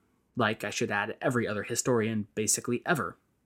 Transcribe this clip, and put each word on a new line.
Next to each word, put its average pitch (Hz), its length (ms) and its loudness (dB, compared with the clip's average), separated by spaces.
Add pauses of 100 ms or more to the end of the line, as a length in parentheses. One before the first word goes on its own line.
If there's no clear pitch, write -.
(340)
like 110 300 0
I 104 60 -4
should 110 200 -2
add 104 300 -2
every 120 260 2
other 101 180 -4
historian 113 680 0
basically 110 520 0
ever, 120 300 -2 (300)